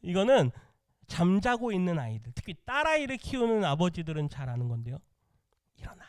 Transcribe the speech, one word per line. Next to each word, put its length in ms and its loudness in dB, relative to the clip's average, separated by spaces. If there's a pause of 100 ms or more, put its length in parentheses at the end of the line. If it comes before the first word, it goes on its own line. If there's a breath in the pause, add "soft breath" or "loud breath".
이거는 500 4 (560 loud breath)
잠자고 640 2
있는 280 0
아이들, 360 -6
특히 200 -8 (100)
딸아이를 520 0
키우는 460 0
아버지들은 680 0
잘 200 -10
아는 180 -2
건데요. 320 -6 (760)
일어나. 340 -18